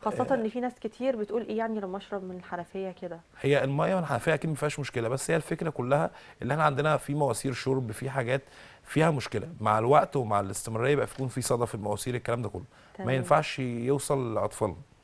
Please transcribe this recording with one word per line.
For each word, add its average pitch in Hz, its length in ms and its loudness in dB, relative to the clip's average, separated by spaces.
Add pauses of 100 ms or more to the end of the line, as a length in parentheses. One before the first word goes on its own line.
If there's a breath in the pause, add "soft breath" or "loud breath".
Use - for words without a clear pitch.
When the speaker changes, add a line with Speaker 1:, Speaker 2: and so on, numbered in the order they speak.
Speaker 1:
خاصة 226 300 0
Speaker 2:
آه. - 20 6
Speaker 1:
إن 226 160 0
في 240 100 -4
ناس 247 200 -2
كتير 247 360 -2
بتقول: 214 260 -2
"إيه 214 160 -4
يعني 220 220 -2
لما 190 180 -4
أشرب 196 260 -6
من 185 120 -8
الحنفية 180 560 -8
كده؟" 170 280 -10 (220)
Speaker 2:
هي 139 220 4
المية 156 320 2
من 185 60 0
الحنفية 143 320 0
أكيد 156 160 0
ما 156 60 0
فيهاش 147 240 -4
مشكلة، 117 300 -2
بس 131 220 -2
هي 165 40 4
الفكرة 165 340 -2
كلها 143 420 2 (300 loud breath)
اللي 123 120 0
احنا 160 100 2
عندنا 147 340 4
في - 160 -4
مواسير 135 400 0
شرب، 131 380 0
في - 180 -6
حاجات 131 320 0 (420 loud breath)
فيها 160 280 4
مشكلة. 113 360 -2 (120)
مع 107 200 4
الوقت 135 360 6
ومع 107 240 2
الاستمرارية 113 520 -2
يبقى 131 240 2
يكون 131 120 -4
في 123 140 -4
صدى 120 240 2
في - 100 -6
المواسير، 104 400 -2
الكلام 120 260 -2
ده 110 80 -4
كله. 87 140 -8 (320 loud breath)
Speaker 1:
تمام. 190 120 -6
Speaker 2:
ما 131 60 2
ينفعش 147 460 2
يوصل 127 760 0
لأطفالنا. 101 420 0 (260)